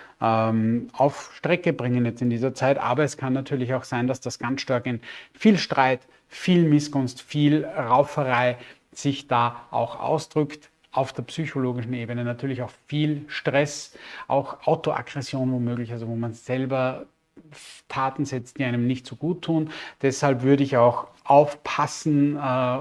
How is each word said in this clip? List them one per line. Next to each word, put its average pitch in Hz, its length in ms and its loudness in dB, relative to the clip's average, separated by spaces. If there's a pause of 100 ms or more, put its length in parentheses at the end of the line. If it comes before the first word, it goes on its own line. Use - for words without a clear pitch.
(200)
ähm, 113 720 2
auf - 420 0
Strecke 175 380 0
bringen 123 320 0
jetzt 117 180 -4
in 123 80 0
dieser 120 240 -2
Zeit, 135 240 2
aber 131 280 0
es - 100 -6
kann 131 160 -4
natürlich 131 420 -2
auch 127 120 -4
sein, 123 200 -2
dass 123 140 -2
das - 180 -8
ganz 131 220 -4
stark 123 260 -2
in 120 140 -4 (320)
viel 214 260 4
Streit, 131 440 2 (260)
viel 175 400 4
Missgunst, 143 540 2
viel 147 420 2
Rauferei 127 920 2 (340)
sich - 380 -4
da 120 420 0
auch - 300 -2
ausdrückt. 151 680 -4 (260)
Auf 131 160 -2
der 127 120 -8
psychologischen 127 720 -6
Ebene 120 300 -6
natürlich 123 380 -6
auch 117 80 -8 (160)
viel 147 420 -2
Stress, - 680 -2 (300)
auch - 400 -2
Autoaggression 143 840 -2
womöglich, 120 400 -2
also 113 160 -8
wo 117 80 -6
man 113 200 -4
selber 131 720 -4 (800)
Taten 135 380 -2
setzt, 131 340 -8
die 139 40 -2
einem 120 220 0
nicht 127 220 -2
so 120 80 -14
gut 170 260 -4
tun. 156 300 0 (320)
Deshalb 135 400 2
würde 139 180 6
ich 135 160 2
auch 120 300 6 (160)
aufpassen, 147 1120 2
äh, 127 440 0